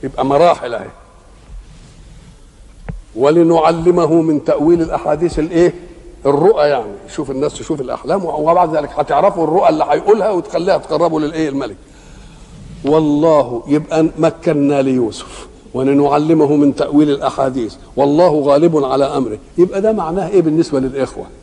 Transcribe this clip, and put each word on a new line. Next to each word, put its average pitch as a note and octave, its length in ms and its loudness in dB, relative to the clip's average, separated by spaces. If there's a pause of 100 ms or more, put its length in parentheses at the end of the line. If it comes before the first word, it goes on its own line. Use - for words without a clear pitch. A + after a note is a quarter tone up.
يبقى C3 240 -6
مراحل C#3+ 480 2
أهي. F#2+ 120 -10 (2250)
ولنعلمه E3 1040 2
من D#3 220 -2
تأويل D#3+ 380 0
الأحاديث D#3+ 560 -4
الإيه؟ E3+ 360 0 (520)
الرؤى، D3+ 420 2
يعني A#2 240 -2 (220)
شوف C#3 160 -6
الناس C#3 240 -4
تشوف C#3 260 -8
الأحلام، C#3 440 -4
وبعد D#3+ 520 0
ذلك D3 200 -4
هتعرفوا D#3+ 480 0
الرؤى E3+ 240 2
اللي D#3 200 2
هيقولها G#3+ 420 2
وتخليها E3+ 480 -2
تقربه D#3+ 420 -2
للإيه؟ D#3 280 -4
الملك. C3+ 280 -6 (1080)
والله، D3 840 2
يبقى D#3+ 400 0 (100)
مكنا D3 640 0
ليوسف B2+ 640 -4 (280)
ولنعلمه C#3+ 840 2
من C#3+ 180 2
تأويل D3 360 2
الأحاديث، C3+ 640 -4 (220)
والله D3+ 440 2
غالب D3 440 2
على C3+ 200 0
أمره. C3 340 -4 (200)
يبقى F#3 220 2
ده A3 120 0
معناه F3 360 -4
إيه F#3+ 140 2
بالنسبة D#3 380 0
للإخوة؟ C3 440 -6 (180)